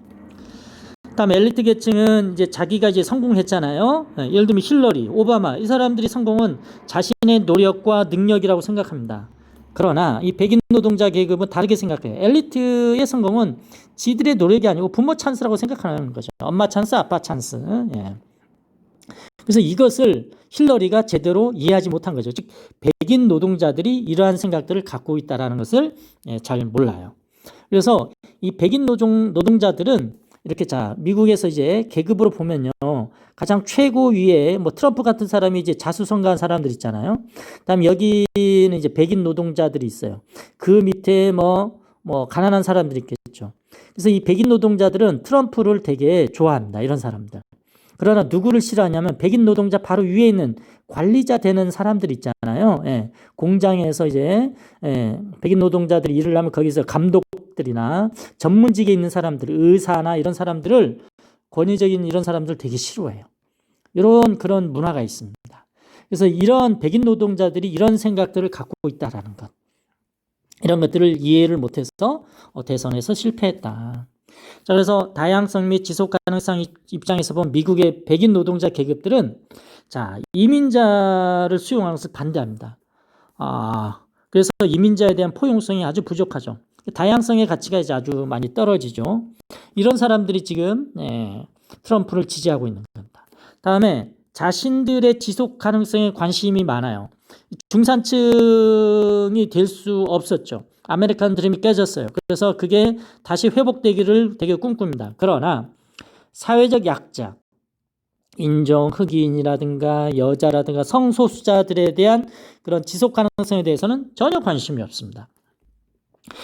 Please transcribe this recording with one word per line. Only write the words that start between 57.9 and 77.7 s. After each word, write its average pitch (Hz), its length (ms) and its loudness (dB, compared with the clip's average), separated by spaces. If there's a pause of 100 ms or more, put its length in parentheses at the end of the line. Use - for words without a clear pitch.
전문직에 208 540 4
있는 175 180 0
사람들, 156 400 -4
의사나 170 640 2
이런 160 180 -2
사람들을, 175 680 0 (500)
권위적인 190 540 0
이런 170 180 -2
사람들 165 360 -4
되게 123 180 -8
싫어해요. 117 480 -10 (720)
이런 220 420 4
그런 180 360 -2
문화가 147 280 -4
있습니다. 107 360 -10 (720)
그래서 190 180 2
이런 214 520 2
백인 170 220 0
노동자들이 196 680 0
이런 208 280 2
생각들을 190 540 -2
갖고 - 380 -10
있다라는 113 480 -10
것, 107 140 -20 (1120)
이런 170 180 0
것들을 165 380 2
이해를 160 380 2
못해서, 127 340 -6 (600)
어, 127 120 -12
대선에서 127 500 -6
실패했다. 123 920 -6 (580)
자, 190 100 -2
그래서 196 400 2
다양성 190 540 0
및 190 140 0
지속 190 280 -4 (160)
가능성 180 340 -4
입-, 170 140 -10 (160)
입장에서 175 440 -4
보면 160 180 -2
미국의 170 520 0